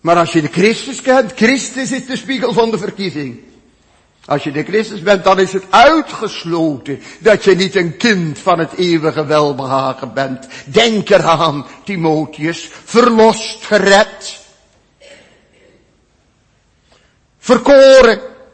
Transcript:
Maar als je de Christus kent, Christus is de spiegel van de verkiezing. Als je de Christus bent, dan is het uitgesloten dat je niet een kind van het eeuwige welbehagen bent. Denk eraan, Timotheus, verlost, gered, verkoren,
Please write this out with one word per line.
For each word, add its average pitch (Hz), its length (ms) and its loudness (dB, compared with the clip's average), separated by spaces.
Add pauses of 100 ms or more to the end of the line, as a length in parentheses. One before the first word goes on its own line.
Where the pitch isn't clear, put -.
Maar 170 140 2
als 170 160 0
je 165 100 2
de 147 100 -6
Christus 220 500 -2
kent, 254 340 0
Christus 254 560 -2
is 254 140 -8
de 254 100 -10
spiegel 240 380 -6
van 226 180 0
de 214 60 -4
verkiezing. 151 640 -8 (880)
Als 143 160 -4
je 156 80 -8
de 147 120 -6
Christus 208 380 -6
bent, 185 220 0
dan 190 160 4
is 185 140 0
het 190 160 -4
uitgesloten 170 1300 0 (180)
dat 202 240 2
je 190 120 4
niet 185 200 -4
een 175 220 -2
kind 175 420 -2
van 175 200 0
het 160 180 -4
eeuwige 156 480 -2
welbehagen 135 880 -2
bent. 131 340 -8 (180)
Denk 214 440 0
eraan, 156 560 2 (180)
Timotheus, 160 880 -6 (140)
verlost, 226 840 2
gered, 202 760 0 (3000)
verkoren, 262 800 6 (340)